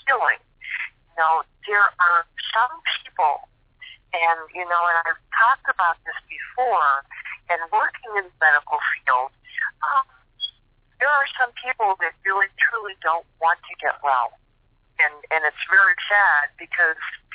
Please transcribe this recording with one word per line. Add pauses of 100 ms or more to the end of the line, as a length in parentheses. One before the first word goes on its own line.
healing, (680)
you
know, (240)
there (160)
are (340)
some (300)
people, (680)
and, (160)
you
know,
and
I've (120)
talked
about
this (140)
before, (480)
and (120)
working (120)
in
the
medical (160)
field, (520)
um, (920)
there
are (100)
some
people
that (120)
really,
truly
don't (140)
want
to
get
well. (640)
And, (160)
and
it's
very (160)
sad
because, (380)